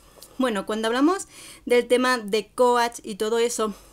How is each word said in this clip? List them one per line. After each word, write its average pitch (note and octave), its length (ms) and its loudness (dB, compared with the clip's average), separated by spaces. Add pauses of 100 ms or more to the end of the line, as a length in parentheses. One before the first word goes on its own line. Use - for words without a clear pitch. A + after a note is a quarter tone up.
(380)
Bueno, A3+ 260 -2
cuando A3 220 -4
hablamos D4 400 2 (400)
del A#3+ 220 2
tema B3+ 300 2
de G#3 360 -4
coach A#3+ 480 2
y G#3+ 140 -10
todo A3 220 -2
eso, A3+ 360 -2 (180)